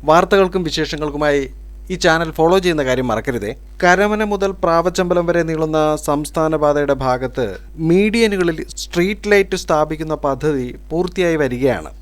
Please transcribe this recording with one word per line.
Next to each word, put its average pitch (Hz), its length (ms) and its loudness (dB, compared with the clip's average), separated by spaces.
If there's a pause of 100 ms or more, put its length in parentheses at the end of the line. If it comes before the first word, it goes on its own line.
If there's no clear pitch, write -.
വാർത്തകൾക്കും 185 580 4
വിശേഷങ്ങൾക്കുമായി 147 720 -2 (540)
ഈ - 100 -4
ചാനൽ 165 340 2
ഫോളോ 165 260 4
ചെയ്യുന്ന 160 240 0
കാര്യം 127 240 0
മറക്കരുതേ. 110 400 -2 (320)
കരമന 208 480 4
മുതൽ 196 200 0 (120)
പ്രാവച്ചമ്പലം 175 680 2
വരെ 170 200 2
നീളുന്ന 156 300 0 (280)
സംസ്ഥാന 156 560 -2
പാതയുടെ 147 320 2 (100)
ഭാഗത്ത് 127 400 -2 (460)
മീഡിയനുകളിൽ 202 680 2 (240)
സ്ട്രീറ്റ് 196 500 -2
ലൈറ്റ് 190 300 2
സ്ഥാപിക്കുന്ന 156 600 -2
പദ്ധതി 139 420 -2 (240)
പൂർത്തിയായി 175 520 0
വരികയാണ്. 123 480 0 (100)